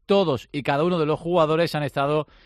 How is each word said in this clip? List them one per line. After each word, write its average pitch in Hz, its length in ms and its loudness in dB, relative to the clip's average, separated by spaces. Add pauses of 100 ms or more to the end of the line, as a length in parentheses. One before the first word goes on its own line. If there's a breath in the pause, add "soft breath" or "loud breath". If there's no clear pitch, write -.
Todos 180 480 0
y 143 100 -6
cada 143 220 0
uno 180 140 0
de 156 60 0
los 151 160 -2
jugadores 160 540 0
han 151 80 -2
estado 143 460 -2 (180 soft breath)